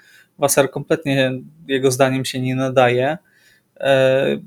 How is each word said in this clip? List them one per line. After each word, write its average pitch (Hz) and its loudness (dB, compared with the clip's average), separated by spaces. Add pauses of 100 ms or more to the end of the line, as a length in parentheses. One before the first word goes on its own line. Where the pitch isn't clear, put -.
(380)
Wasser 139 0
kompletnie 139 -2 (360)
jego 135 0
zdaniem 131 0
się 127 -8
nie 127 -4
nadaje, 131 0 (580)
e, 135 2 (200)